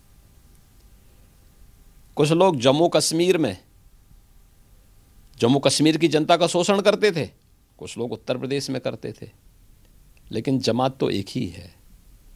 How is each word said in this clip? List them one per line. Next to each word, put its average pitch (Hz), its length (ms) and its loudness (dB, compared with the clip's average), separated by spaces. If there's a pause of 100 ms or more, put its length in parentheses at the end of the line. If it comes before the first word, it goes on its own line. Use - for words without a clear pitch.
(2250)
कुछ 147 160 2
लोग 170 280 4
जम्मू 139 280 4
कश्मीर 165 500 2
में, 131 200 -2 (1800)
जम्मू 127 200 4
कश्मीर 147 380 2
की 160 100 2
जनता 151 300 2
का 170 100 2
शोषण 185 340 0
करते 202 300 2
थे, 143 180 -6 (480)
कुछ - 200 -16
लोग 117 140 -6
उत्तर 123 260 -6
प्रदेश 131 320 -6
में 131 120 -6
करते 120 320 -10
थे, - 160 -18 (1000)
लेकिन 127 280 -2
जमात 127 380 -2
तो 135 120 -2
एक 98 200 -4
ही 123 180 -8
है 87 280 -18 (600)